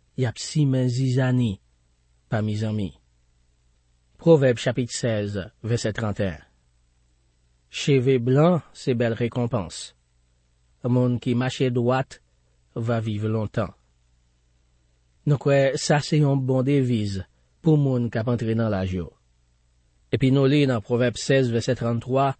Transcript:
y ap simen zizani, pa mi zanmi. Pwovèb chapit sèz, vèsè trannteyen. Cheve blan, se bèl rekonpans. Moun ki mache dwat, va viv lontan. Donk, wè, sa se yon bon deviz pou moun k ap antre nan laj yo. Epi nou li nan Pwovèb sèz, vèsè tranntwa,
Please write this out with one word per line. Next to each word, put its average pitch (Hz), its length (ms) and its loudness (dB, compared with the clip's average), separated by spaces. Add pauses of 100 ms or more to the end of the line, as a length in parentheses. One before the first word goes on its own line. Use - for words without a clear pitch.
(200)
y 127 80 0
ap 110 120 -8
simen 131 520 0
zizani, 127 640 0 (720)
pa 110 160 -2
mi 107 160 -4
zanmi. 107 300 -4 (1300)
Pwovèb 135 400 4
chapit 123 320 -4
sèz, 104 480 -4 (240)
vèsè 113 320 -2
trannteyen. 101 480 -4 (1300)
Cheve 135 480 2
blan, 147 400 4 (160)
se - 240 -4
bèl 113 160 0
rekonpans. 117 800 -4 (920)
Moun 123 400 0
ki 120 160 0
mache 127 320 -2
dwat, 123 480 -2 (560)
va 117 240 -2
viv 110 320 -4
lontan. 110 400 -4 (1500)
Donk, 147 240 0
wè, 139 320 2
sa 147 240 0
se 151 160 0
yon 139 240 2
bon 131 240 0
deviz 120 540 0 (420)
pou 156 160 4
moun 127 320 0
k 117 80 -4
ap 117 140 -2
antre 113 240 -2
nan 113 160 0
laj 92 260 -2
yo. 80 80 -8 (1040)
Epi 131 240 2
nou 135 160 4
li 147 160 4
nan 117 160 0
Pwovèb 120 320 0
sèz, 135 380 2
vèsè 117 260 0
tranntwa, 123 600 -2